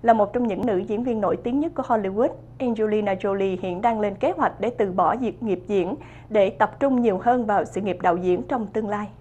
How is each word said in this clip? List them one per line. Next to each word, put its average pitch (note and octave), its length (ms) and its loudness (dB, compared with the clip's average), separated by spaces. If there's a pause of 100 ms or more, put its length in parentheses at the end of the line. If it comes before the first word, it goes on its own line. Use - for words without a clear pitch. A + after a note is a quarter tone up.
Là A3+ 100 6
một G#3 200 4
trong B3 140 0
những G3+ 200 -2
nữ G3 120 2
diễn G#3+ 260 -2
viên A3+ 160 -2
nổi F3+ 160 2
tiếng B3+ 240 -2
nhất E4+ 140 -2
của C4+ 80 -4
Hollywood, A3 460 0 (300)
Angelina G#3+ 560 0
Jolie G3 460 0
hiện F#3 220 -4
đang A3+ 180 2
lên G3+ 140 0
kế D4 220 0
hoạch C4+ 240 0
để A#3 100 0
từ G3+ 220 -2
bỏ F#3 240 2
việc A#3+ 260 -4
nghiệp G#3+ 240 -2
diễn G3 280 0 (340)
để G#3 220 4
tập - 300 -2
trung C4 220 2
nhiều G3+ 200 2
hơn A#3+ 240 2
vào G3+ 180 2
sự - 160 -4
nghiệp F#3 220 -2
đạo F3 140 4
diễn F3+ 260 0
trong A#3 240 -4
tương A3 220 -4
lai. G#3 180 -4 (140)